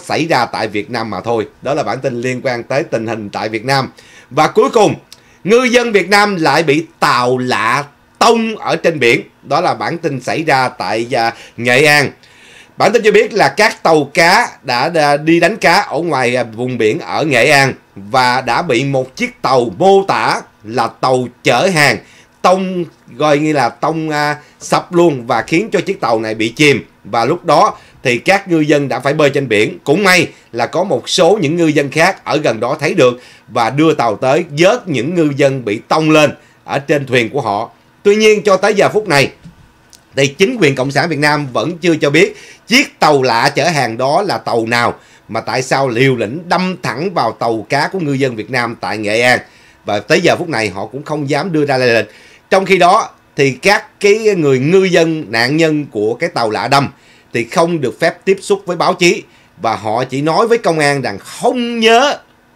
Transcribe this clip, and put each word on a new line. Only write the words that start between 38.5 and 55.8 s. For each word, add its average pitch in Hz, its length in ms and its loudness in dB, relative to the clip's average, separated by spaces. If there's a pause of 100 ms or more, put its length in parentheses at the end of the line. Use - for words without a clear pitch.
tới 202 160 0
giờ 180 160 2
phút 143 180 -2
này 143 240 2 (840)
thì 139 120 2
chính 196 340 -2
quyền 139 140 2
Cộng 131 160 -4
sản 143 180 -2
Việt 147 100 -4
Nam 147 340 0
vẫn 131 240 -4
chưa 170 180 0
cho 147 140 0
biết 160 280 0 (300)
chiếc 254 320 -2
tàu 151 240 4
lạ 123 320 2
chở 156 140 0
hàng 127 280 -2
đó 143 240 0
là 151 160 -4
tàu 113 280 -4
nào, 117 280 0 (340)
mà 110 140 -8
tại 117 200 -4
sao 139 280 -2
liều 131 260 2
lĩnh 127 340 -6
đâm 185 340 -2
thẳng 147 300 -6
vào 127 180 -2
tàu 113 380 -4
cá 143 180 0
của 190 120 -6
ngư 147 140 -2
dân 135 220 -2
Việt 107 160 -10
Nam 120 300 -4
tại 101 160 -6
Nghệ 107 240 -2
An. 123 180 4 (460)
Và 104 140 -2
tới 165 220 0
giờ 143 140 2
phút 165 140 -6
này 113 200 -2
họ 98 160 -10
cũng 135 180 -12
không 147 260 -6
dám 147 220 -2
đưa 151 140 0
ra 139 120 0
lời 127 160 2
lịch. 107 180 0 (380)
Trong 190 160 2
khi 185 120 2
đó 180 320 4 (260)
thì 139 160 2
các 196 480 -2
cái 202 180 4 (200)
người 139 220 2
ngư 175 240 4
dân, 165 460 0
nạn 120 280 0
nhân 156 340 0